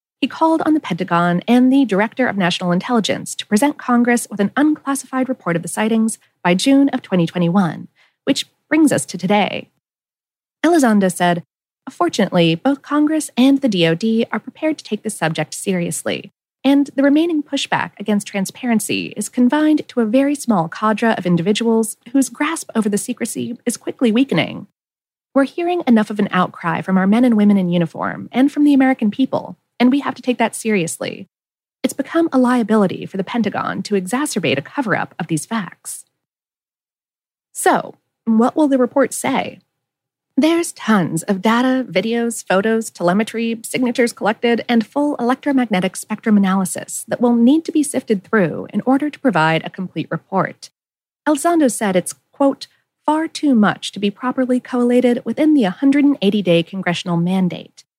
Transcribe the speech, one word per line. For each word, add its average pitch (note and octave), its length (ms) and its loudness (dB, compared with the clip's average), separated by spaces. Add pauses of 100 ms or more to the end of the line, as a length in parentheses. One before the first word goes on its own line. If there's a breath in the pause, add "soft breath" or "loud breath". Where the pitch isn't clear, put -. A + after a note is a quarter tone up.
(200)
he C4+ 80 -2
called D#4+ 360 0
on D#4 100 2
the D#4 80 0
Pentagon F3 680 -2
and B3+ 240 4
the C#4 140 4
Director A3+ 420 0
of - 80 -4
National F3+ 380 -2
Intelligence G3 640 -2
to - 100 -12
present C#4 320 0
Congress A#3+ 520 0
with G3+ 120 -6
an G3+ 160 0
unclassified C#4 720 -2
report F3+ 260 -4
of E3+ 60 -4
the F3 80 -10
sightings A3 500 0 (240)
by F3+ 120 2
June C#4 340 4
of C4 120 -4
twenty F3 240 0
twenty-one, F3 640 0 (380)
which - 220 -2 (200)
brings D#4 240 4
us - 140 0
to - 120 -10
today. G3+ 520 -2 (920)
Elizondo A#3+ 480 4
said, F3 340 0 (460)
Fortunately, F3+ 680 0
both C#4 260 -2
Congress D4+ 540 0
and C4+ 240 4
the C4+ 100 0
D F3 180 2
O E3 80 2
D A3+ 360 0
are A3 80 -4
prepared D#4 380 -6
to - 60 -20
take - 200 -8
this G#3+ 140 -8
subject D#3+ 360 -4
seriously, - 800 -6 (320)
and C#4 320 2
the C4+ 80 2
remaining D4+ 380 2
pushback - 580 -4
against G#3 280 -2
transparency G3+ 800 -4 (100)
is G#3 120 -8
confined D4+ 580 2
to - 120 -4
a A3+ 60 0
very C#4 300 2
small F#3 340 -2
cadre A3 480 0
of F3+ 80 -6
individuals G#3+ 720 0 (140)
whose C4+ 180 2
grasp D4+ 460 -6
over A3 120 0
the G3+ 100 0
secrecy A#3+ 680 -8
is - 120 -4
quickly - 340 -2
weakening. G#3 560 -2 (680)
We're C4+ 120 4
hearing F4 420 -4
enough A3 220 4
of G#3+ 100 -4
an G3+ 120 0
outcry F3 500 -2
from F#3+ 160 0
our F#3+ 100 2
men A#3 180 4
and A#3 100 4
women G#3 220 4
in F3+ 120 0
uniform E3+ 600 -4
and C4+ 200 2
from D4 120 0
the D4 100 6
American C4 380 2
people, - 460 -4 (220)
and B3 100 6
we C#4 120 2
have - 140 -6
to - 60 -20
take B3 160 -2
that A3+ 180 -2
seriously. G3 720 -4 (560)
It's - 100 -2
become E4 380 -2
a C4+ 60 0
liability A3 720 2
for F#3+ 100 -10
the F#3+ 60 -4
Pentagon - 600 -4
to G#3 120 -4
exacerbate F#3 640 -2
a - 20 -2
cover-up E3 560 -6
of E3 100 -8
these D#3 200 -4
facts. - 580 -10 (1500)
So, - 420 0 (300)
what A3+ 300 2
will D#4 120 4
the C4+ 100 2
report B3+ 360 0
say? - 460 -4 (760)
There's E4 360 2
tons E3+ 500 0
of F#3+ 180 -4
data, B3 480 0
videos, A3+ 580 -4
photos, A3 420 0
telemetry, A3+ 720 -2
signatures A#3+ 500 -2
collected, A3+ 560 -2
and A#3 160 2
full D4 300 -2
electromagnetic A#3+ 800 -2
spectrum G#3+ 420 0
analysis F#3+ 720 -2
that - 120 -4
will A#3+ 160 2
need C4 300 4
to - 60 -8
be D4+ 120 2
sifted A3+ 400 -4
through E3+ 500 0
in G#3 120 -2
order C#4 240 2
to - 100 -12
provide D#3+ 460 2
a F3+ 40 -12
complete F3 400 -8
report. - 600 -6 (580)
Elizondo D#4 420 2
said G3 260 -2
it's, F3 200 -2 (160)
quote, - 360 -2 (380)
"far D#4 220 0
too D4 260 0
much G#3 380 2
to - 80 -14
be G3+ 100 -2
properly B3+ 500 -2
collated A#3+ 640 0
within D4+ 280 2
the C#4 100 4
hundred C#4 420 2
and C#4+ 160 2
eighty-day F#3+ 420 2
congressional F3 540 -4
mandate. F3+ 640 -2 (160)